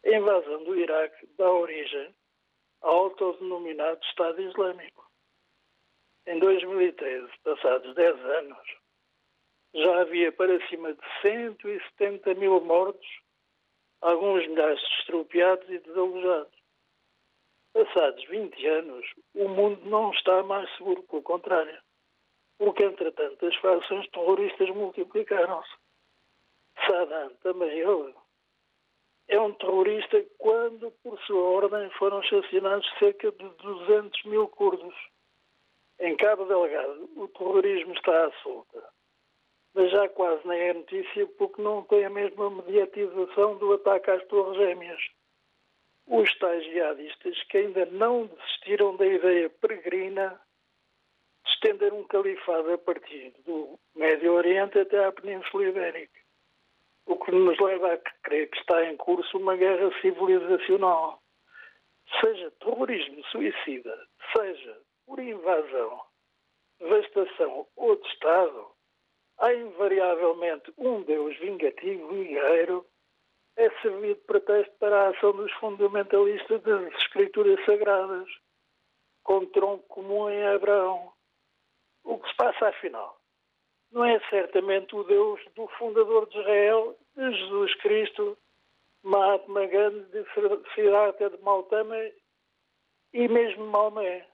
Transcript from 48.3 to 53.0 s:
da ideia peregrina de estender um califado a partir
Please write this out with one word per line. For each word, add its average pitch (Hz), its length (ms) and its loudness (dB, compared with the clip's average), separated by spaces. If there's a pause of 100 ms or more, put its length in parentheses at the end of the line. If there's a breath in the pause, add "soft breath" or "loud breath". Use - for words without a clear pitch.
da 196 80 2
ideia 175 440 2
peregrina 190 880 -4 (1080)
de - 60 -2
estender 202 420 2
um 208 100 -10
califado 175 720 -2
a 170 40 -2
partir 147 560 -8 (120)